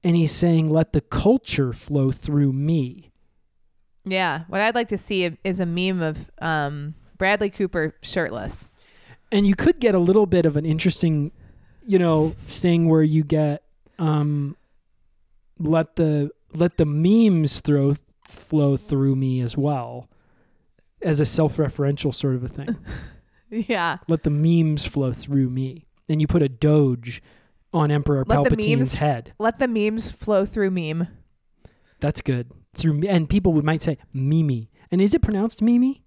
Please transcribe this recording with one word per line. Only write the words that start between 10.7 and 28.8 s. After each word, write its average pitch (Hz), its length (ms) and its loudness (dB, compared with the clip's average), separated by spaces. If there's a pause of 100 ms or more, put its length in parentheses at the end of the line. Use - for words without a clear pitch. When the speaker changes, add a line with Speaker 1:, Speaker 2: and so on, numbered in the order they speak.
Speaker 1:
you 190 100 2
know, 160 400 2
thing 170 500 0
where 160 140 4
you 156 220 2
get, 151 400 0 (340)
um, 147 580 -2 (1000)
"Let 160 380 -2
the, 151 340 0 (240)
let 170 240 0
the 165 80 4
memes 165 760 2
throw, 143 340 2 (280)
flow 143 540 0
through 135 380 0
me" 131 260 -2
as 120 160 -4
well, 123 500 -4 (960)
as 156 180 0
a 147 60 2
self-referential 143 880 -2
sort 131 220 -2
of 123 80 -6
a 127 40 -8
thing. 143 340 -8
Speaker 2:
<laughs> - 60 -18 (640)
Yeah. 190 480 -4 (100)
Speaker 1:
"Let 165 160 0
the 165 60 -2
memes 156 560 2
flow 131 280 -4
through 139 360 -2
me." 131 380 -8 (200)
And 156 140 0
you 147 60 0
put 170 160 2
a 139 60 0
Doge 127 720 0 (500)
on 151 180 2
Emperor 147 360 0
Speaker 2:
Let 143 160 2
the - 80 2
Speaker 1:
Palpatine's 220 160 0 (100)
Speaker 2:
memes, 131 180 0